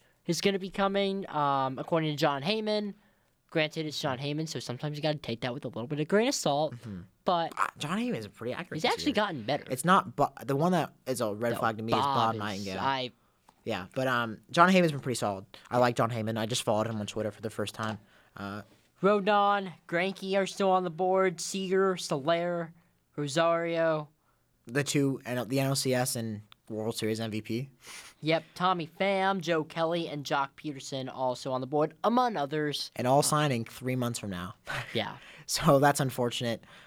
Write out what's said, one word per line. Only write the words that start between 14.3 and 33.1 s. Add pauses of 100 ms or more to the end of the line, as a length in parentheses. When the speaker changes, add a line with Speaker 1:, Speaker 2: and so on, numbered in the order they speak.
Speaker 2:
Jon
Heyman's
been
pretty
solid. (260)
I
like
Jon
Heyman.
I
just
followed
him
on
Twitter
for
the
first
time. (380)
Uh, (400)
Speaker 1:
Rodon, (160)
Greinke
are
still
on
the
board.
Seager,
Soler, (440)
Rosario. (560)
Speaker 2:
The
two,
N
L,
the
N
L
C
S
and (280)
World
Series
M
V
P. (520)
Speaker 1:
Yep, (120)
Tommy (100)
Pham,
Joe
Kelly,
and
Jock
Peterson
also
on
the
board, (120)
among
others.
Speaker 2:
And
all